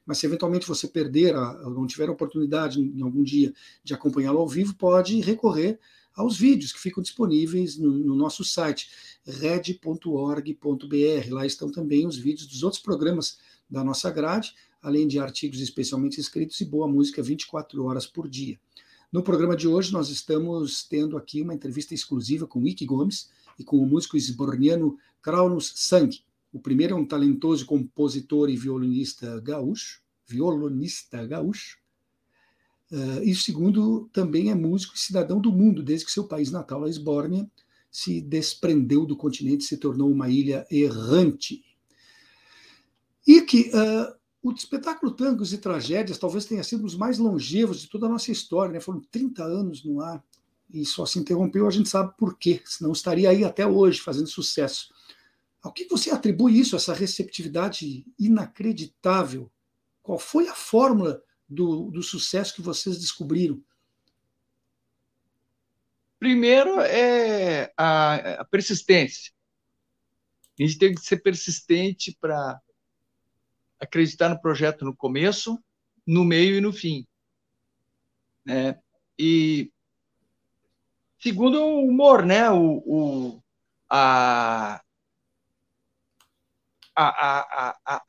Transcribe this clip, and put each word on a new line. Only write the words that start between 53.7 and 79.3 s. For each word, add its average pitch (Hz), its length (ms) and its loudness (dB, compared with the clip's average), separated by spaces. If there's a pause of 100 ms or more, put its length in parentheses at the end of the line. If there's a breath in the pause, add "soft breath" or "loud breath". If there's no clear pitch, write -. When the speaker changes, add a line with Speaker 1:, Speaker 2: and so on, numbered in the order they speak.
Speaker 1:
fazendo 151 280 -4
sucesso. - 640 -4 (680 soft breath)
Ao - 120 -16
que 359 160 -12
você - 200 0
atribui 226 480 4
isso, 247 180 4
essa - 180 -2
receptividade 165 1120 -6 (120)
inacreditável? 196 1300 0 (500)
Qual 190 160 -6
foi 339 300 0
a - 80 -12
fórmula 214 640 2 (260)
do, 165 440 -2
do 170 100 -8
sucesso - 540 -6
que 196 60 -14
vocês 175 360 -6
descobriram? 160 640 -2 (2500)
Speaker 2:
Primeiro 262 640 4
é 220 960 2
a, 156 380 4 (220)
a - 100 -10
persistência. - 880 2 (1200)
A 139 60 0
gente 151 140 0
tem 190 180 4
que 165 60 -14
ser - 160 0
persistente 180 1040 -2
pra 143 360 -4 (1200)
acreditar 165 460 0
no 165 140 -2
projeto 151 420 0
no 135 100 -6
começo, 175 640 -2 (480)
no 175 200 4
meio 175 320 4
e - 20 2
no 202 140 0
fim, 156 340 -6 (1400)
né? 131 340 -2 (400)
E 156 540 2 (1500)